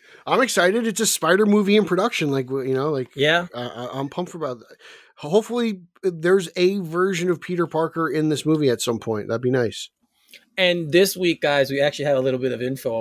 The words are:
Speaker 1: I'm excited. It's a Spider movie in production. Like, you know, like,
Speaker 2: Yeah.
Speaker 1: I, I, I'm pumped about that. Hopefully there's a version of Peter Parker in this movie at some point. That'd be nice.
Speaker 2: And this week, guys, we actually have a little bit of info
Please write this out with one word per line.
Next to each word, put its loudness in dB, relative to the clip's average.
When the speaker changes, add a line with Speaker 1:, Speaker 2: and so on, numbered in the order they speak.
Speaker 1:
I'm 2
excited. 2
It's -2
a 0
Spider 2
movie 6
in 4
production. 0
Like, -2
you -2
know, 0
like, -6
Speaker 2:
Yeah. 0
Speaker 1:
I, -8
I, -10
I'm -6
pumped -8
about -6
that. -20
Hopefully 0
there's 2
a 2
version -2
of -2
Peter -2
Parker -2
in 0
this -2
movie 2
at -2
some -2
point. -4
That'd -2
be 2
nice. -2
Speaker 2:
And 0
this 4
week, -2
guys, 2
we -2
actually -2
have 2
a 2
little 0
bit -2
of -8
info -4